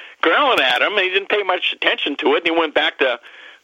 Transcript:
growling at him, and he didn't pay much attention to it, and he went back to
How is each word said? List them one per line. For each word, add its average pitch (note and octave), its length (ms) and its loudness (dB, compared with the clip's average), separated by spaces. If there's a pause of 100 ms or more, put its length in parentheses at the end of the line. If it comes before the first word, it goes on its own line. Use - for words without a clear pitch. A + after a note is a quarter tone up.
(220)
growling A3 380 2
at B2+ 240 2
him, F3 100 0
and G#3 80 0
he F#3 80 0
didn't F#3+ 200 -2
pay G#3 120 0
much F#3 320 -2
attention D#3+ 440 -2
to D3 180 2
it, E3+ 100 0
and E3 80 0
he E3 60 0
went D#3 160 0
back D#3 240 0
to B2+ 200 0 (440)